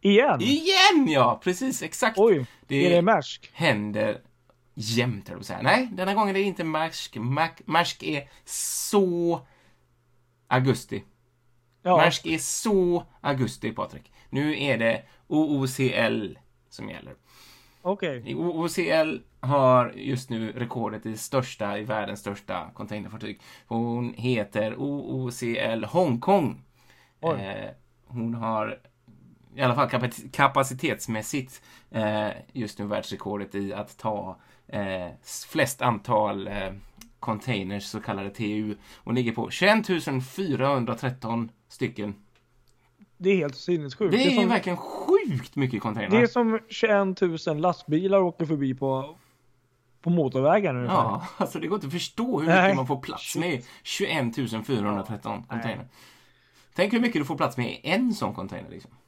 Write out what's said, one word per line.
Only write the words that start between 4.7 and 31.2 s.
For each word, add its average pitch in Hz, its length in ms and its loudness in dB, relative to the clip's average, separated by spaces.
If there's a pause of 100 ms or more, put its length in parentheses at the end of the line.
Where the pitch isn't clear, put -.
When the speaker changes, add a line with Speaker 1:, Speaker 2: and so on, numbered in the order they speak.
Speaker 2:
jämt, 113 540 -2
höll - 40 -10
jag - 60 -10
på - 20 -12
att 98 60 -14
säga. 90 160 -8
Nej, 220 300 2
denna 190 220 -2
gången 196 220 2
är 190 40 2
det 202 60 2
inte 180 180 -4
Maersk. 160 520 -4
Mac-, 139 480 -2
Maersk 165 380 0
är 151 260 -4 (160)
så 175 960 0 (1080)
augusti. 120 560 0 (800)
Speaker 1:
Ja. 180 140 6
Speaker 2:
Maersk 165 300 4
är 160 120 0
så 180 680 0 (160)
augusti, 127 520 -2
Patrik. - 400 -10 (180)
Nu 147 320 0
är 135 160 2
det 113 240 2 (260)
O 151 320 2
O 135 60 2
C 131 280 0
L 107 440 0 (300)
som 107 220 -12
gäller. - 240 -16 (680)
Speaker 1:
Okej. 170 520 -4
Speaker 2:
O 160 300 -2
O 170 40 0
C 165 220 -2
L 156 320 2 (180)
har 127 560 4
just 127 340 -4
nu 113 220 -4
rekordet 113 540 -6
i 110 100 -6
största, 107 640 -4
i 107 60 -8
världens 107 360 -6
största 95 540 -8
containerfartyg. 104 680 -10 (260)
Hon 117 500 -2
heter 110 640 -2
O 139 260 -6 (200)
O 123 60 -4
C 117 280 -4
L 113 260 -2
Hongkong. 151 800 2 (580)
Speaker 1:
Oj. 156 200 -2
Speaker 2:
Eh, 101 300 -10 (360)
hon 117 280 -6
har 113 440 -4 (760)
i 135 60 -6
alla 127 120 4
fall 135 140 2
kapac-, 123 440 -4
kapacitetsmässigt, 131 1300 -2 (280)